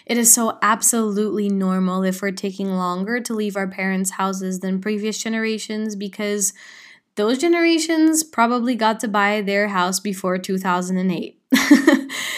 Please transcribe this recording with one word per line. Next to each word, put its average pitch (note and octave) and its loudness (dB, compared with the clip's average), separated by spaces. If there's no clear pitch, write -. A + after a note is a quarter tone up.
it A#3+ 0
is A3+ 4
so A3+ 2
absolutely G#3 0
normal F#3+ 0
if F#3 -2
we're G3 -2
taking F#3+ -4
longer F#3 -2
to A#3+ -6
leave G#3 -4
our G3 -2
parents' F#3+ -2
houses F#3+ -4
than F#3+ -4
previous G#3 -4
generations, A3 -6
because G#3 -4
those A3+ 0
generations E4 2
probably A#3+ 0
got A3 0
to A#3+ -4
buy G#3 2
their G3+ 0
house F#3 0
before F#3 -2
two F#3+ -4
thousand F#3 0
and F#3 0
eight. - -6
<laughs> - 6